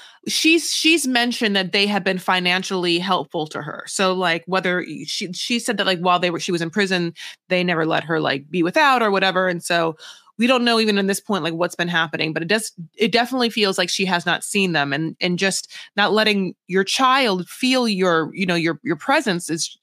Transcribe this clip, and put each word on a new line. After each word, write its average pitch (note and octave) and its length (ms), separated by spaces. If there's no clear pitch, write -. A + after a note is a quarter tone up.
She's, D#4+ 480
she's D#4 320
mentioned A#3+ 480
that F#3 160
they G3+ 160
have G3+ 160
been F#3 160
financially F3+ 800
helpful F3 480
to - 140
her. - 260
So, F#3 260
like, E3+ 320
whether F3+ 400
she, F3+ 280
she - 240
said A#3 200
that, F#3+ 100
like, F#3 120
while F3+ 200
they F3 100
were, E3 100
she F#3+ 120
was E3+ 100
in E3 80
prison, F3+ 440
they F3+ 140
never E3 220
let D#3+ 180
her, D#3+ 160
like, C#3 320
be F3+ 100
without C4 400
or A3 80
whatever. F#3 380
And F3 160
so E3 340
we A#3 60
don't B3 180
know A#3 160
even G#3+ 200
in G3 80
this G3 120
point, F#3+ 240
like, E3 120
what's F3 180
been F3 140
happening, D#3+ 440
but D#3+ 120
it F3 40
does, G#3+ 240
it A#3 160
definitely A#3+ 380
feels G3+ 300
like F3+ 100
she F#3+ 160
has F3 180
not E3+ 200
seen F#3+ 300
them, C#3+ 200
and, D#3+ 260
and F3+ 200
just F#3+ 280
not G3+ 180
letting G#3 400
your F#3 160
child B3+ 680
feel B3+ 380
your, F3+ 480
you F#3+ 100
know, F3+ 80
your, E3 300
your D#3+ 140
presence A#3 520
is, - 340